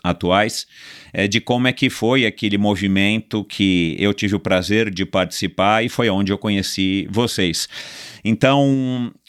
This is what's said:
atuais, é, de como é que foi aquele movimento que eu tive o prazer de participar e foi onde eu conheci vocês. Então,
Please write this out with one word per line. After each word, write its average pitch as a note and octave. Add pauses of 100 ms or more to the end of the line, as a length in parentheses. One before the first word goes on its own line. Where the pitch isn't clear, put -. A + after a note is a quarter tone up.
atuais, F#2 (480)
é, G2
de G#2+
como B2
é B2
que C3
foi A#2+
aquele G2+
movimento G2+
que F2+
eu G2+
tive G2+
o F#2
prazer G2+
de F2+
participar G2
e A#2+
foi A#2+
onde G2
eu G2+
conheci G2
vocês. G2 (560)
Então, B2+ (180)